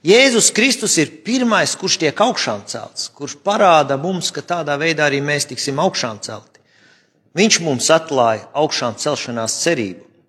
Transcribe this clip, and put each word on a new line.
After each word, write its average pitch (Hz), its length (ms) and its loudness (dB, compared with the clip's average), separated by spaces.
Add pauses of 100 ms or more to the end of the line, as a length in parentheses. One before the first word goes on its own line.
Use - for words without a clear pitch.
Jēzus 233 480 4
Kristus 226 440 0
ir 143 120 2 (160)
pirmais, 226 480 0
kurš - 240 -4
tiek 156 240 0
augšām 117 480 -2
celts, - 400 -12
kurš - 320 -12
parāda 170 560 4
mums, 175 320 -4
ka - 160 -10
tādā 156 320 -4
veidā 151 300 0
arī 139 140 0
mēs 147 280 -2
tiksim 139 320 -4
augšām 117 400 -2
celti. - 400 -16 (720)
Viņš 202 320 2
mums 131 240 0
atklāja 131 600 2
augšām 139 420 -2
celšanās 120 640 -4
cerību. 120 460 -4 (240)